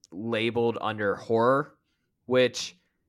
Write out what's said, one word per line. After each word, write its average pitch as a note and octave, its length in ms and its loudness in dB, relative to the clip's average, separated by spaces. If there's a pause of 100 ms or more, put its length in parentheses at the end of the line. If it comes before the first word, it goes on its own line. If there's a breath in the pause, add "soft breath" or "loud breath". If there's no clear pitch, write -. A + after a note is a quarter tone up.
(120)
labeled A2+ 680 -2
under G#2+ 340 -2
horror, B2 600 0 (500)
which B2 520 0 (320)